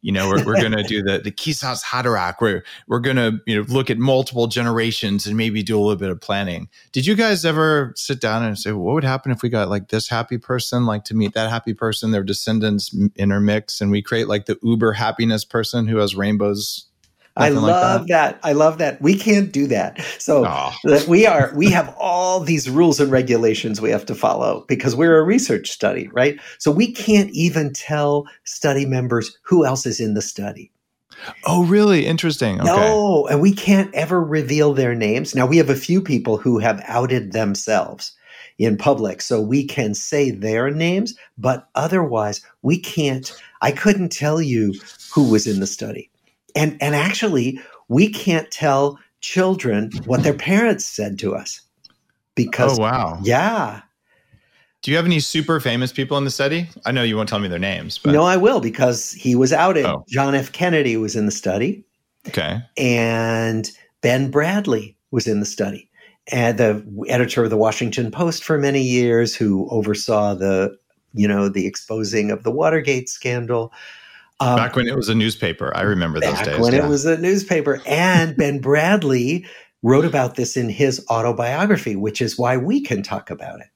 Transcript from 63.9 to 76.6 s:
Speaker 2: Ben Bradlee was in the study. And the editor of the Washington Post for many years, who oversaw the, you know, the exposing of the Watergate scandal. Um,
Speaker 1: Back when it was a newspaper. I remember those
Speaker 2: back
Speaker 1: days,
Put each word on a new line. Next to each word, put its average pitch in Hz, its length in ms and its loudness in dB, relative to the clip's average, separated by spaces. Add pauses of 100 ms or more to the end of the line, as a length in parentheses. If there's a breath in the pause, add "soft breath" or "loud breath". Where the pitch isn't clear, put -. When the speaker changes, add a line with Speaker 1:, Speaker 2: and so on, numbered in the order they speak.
Speaker 2:
Ben 131 320 0
Bradlee 147 640 -2 (160)
was 120 160 0
in 107 100 0
the 104 80 -2
study. 101 420 -6 (440 soft breath)
And 117 260 0
the 107 260 2 (240)
editor 123 360 0
of 113 60 0
the 113 60 0
Washington 110 540 0
Post 165 320 -4
for 156 160 -2
many 139 240 0
years, 120 540 2
who 101 340 0
oversaw 104 640 0
the, 95 420 0 (380)
you 104 140 2
know, 101 200 2
the 98 180 -2
exposing 107 640 -4
of 107 100 -6
the 113 80 -2
Watergate 139 580 0
scandal. 120 640 -4 (720 loud breath)
Um, 123 140 2
Speaker 1:
Back 117 180 0
when 120 140 0
it 135 80 -4
was 110 140 -4
a 110 40 2
newspaper. 107 640 -2
I 87 60 -2
remember 87 360 0
those 78 140 0
Speaker 2:
back 107 140 -4
Speaker 1:
days, - 140 -2